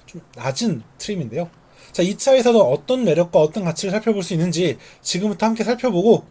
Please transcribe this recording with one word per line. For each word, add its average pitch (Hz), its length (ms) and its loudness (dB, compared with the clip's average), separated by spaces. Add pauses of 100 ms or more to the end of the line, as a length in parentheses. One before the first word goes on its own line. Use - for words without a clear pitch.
좀 - 160 -20 (160)
낮은 135 460 -4 (160)
트림인데요. 165 500 -6 (420)
자, - 120 -2
이 190 140 0
차에서도 240 420 4
어떤 190 460 2
매력과 170 340 2
어떤 156 260 2
가치를 170 260 -4
살펴볼 208 320 -2
수 185 100 -8
있는지 165 460 -2 (240)
지금부터 202 420 -2
함께 226 180 0
살펴보고 220 680 2